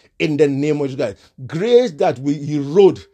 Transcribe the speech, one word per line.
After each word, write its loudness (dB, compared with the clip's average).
In -2
the 4
name -2
of -4
Jesus -10
Christ. -8
Grace 2
that -2
will -4
erode 2